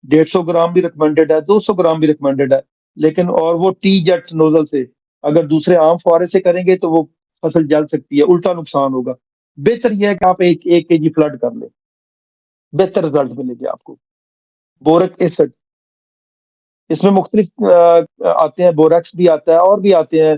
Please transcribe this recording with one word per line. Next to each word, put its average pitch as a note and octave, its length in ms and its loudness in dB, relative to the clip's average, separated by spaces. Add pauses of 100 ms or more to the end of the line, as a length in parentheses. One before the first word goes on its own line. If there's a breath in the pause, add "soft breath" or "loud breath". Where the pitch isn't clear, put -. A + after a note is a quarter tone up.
ڈیڑھ D#3 240 2
سو F#3 140 -2
گرام E3+ 320 -2
بھی F3+ 80 2
ریکمینڈڈ D#3 500 0
ہے، D#3 100 2
دو G3+ 180 0
سو G#3 140 -4
گرام E3 260 0
بھی D#3 80 0
ریکمینڈڈ C#3 460 -2
ہے، C3+ 60 0 (360)
لیکن D#3 320 -2
اور E3+ 280 0
وہ F#3 160 0 (100)
ٹی F#3+ 220 0
جیٹ E3+ 300 -2
نوزل D#3 320 2
سے، C#3 200 -6 (360)
اگر D3+ 260 0
دوسرے F3 280 0
عام D#3+ 200 2
فوارے E3+ 320 0
سے F#3+ 140 0
کریں F3+ 240 -2
گے F#3 120 2
تو E3+ 140 -4
وہ D#3+ 120 0 (380)
فصل D#3 260 -2
جل D3+ 200 0
سکتی D3 320 -4
ہے، E3 140 4
الٹا F3 200 0
نقصان C#3+ 400 -4
ہوگا۔ B2+ 200 -6 (420)
بہتر A#3 360 -2
یہ G#3 160 -2
ہے G3+ 80 0
کہ F#3 120 -2
آپ F#3 140 0
ایک، F3 260 0
ایک E3+ 220 0
کے E3+ 80 2
جی D#3 120 0
فلڈ D3+ 300 -2
کر B2 120 -4
لیں، A#2 180 -16 (1000)
بہتر F#3 320 -2
رزلٹ C#3+ 280 -2
ملے B2 340 -10
گا - 60 -6
آپ - 120 -14
کو۔ - 120 -20 (840)
بورک E3+ 380 0
ایسڈ، E3 300 -2 (1400)
اس D#3+ 140 -4
میں G3 80 4
مختلف، F#3+ 340 0 (280)
آ، E3+ 520 2 (180)
آتے D#3 200 -4
ہیں، F3+ 80 4
بوریکس D#3+ 440 0
بھی F3 140 2
آتا D#3+ 220 0
ہے E3 60 4
اور F#3+ 200 4
بھی F#3+ 160 2
آتے D#3+ 320 0
ہیں D#3 120 2